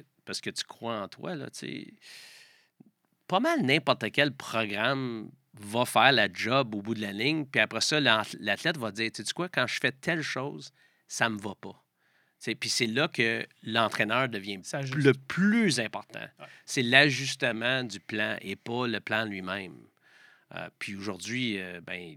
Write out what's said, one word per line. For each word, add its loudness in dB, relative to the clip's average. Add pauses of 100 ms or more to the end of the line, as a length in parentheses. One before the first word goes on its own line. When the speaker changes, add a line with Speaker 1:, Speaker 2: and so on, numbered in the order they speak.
(240)
Speaker 1:
parce -8
que -6
tu -8
crois -8
en -8
toi, -10
là, -10
tu -16
sais? -12 (1300)
Pas 2
mal 2
n'importe 2
quel 4
programme -2 (240)
va 0
faire 8
la 4
job 0
au -4
bout -4
de -4
la -6
ligne, 0
puis 2
après 2
ça, 2
l'an-, 6 (180)
l'athlète -2
va -4
dire, « -2
Sais-tu -6
quoi, -4
quand 0
je -4
fais 2
telle -4
chose, -8 (340)
ça 2
me -2
va -8
pas. » -16 (560)
Tu -16
sais, -2
puis -4
c'est 2
là 0
que 0 (180)
l'entraîneur 2
devient -6
Speaker 2:
S'ajuste. -6
Speaker 1:
le 8
plus 2
important. -8 (120)
Speaker 2:
Ouais. -16 (180)
Speaker 1:
C'est -2
l'ajustement 4
du -10
plan -2
et -8
pas -4
le -4
plan -2
lui-même. -8 (800)
Euh, -10 (120)
puis -8
aujourd'hui, -4
euh, -10
ben, -12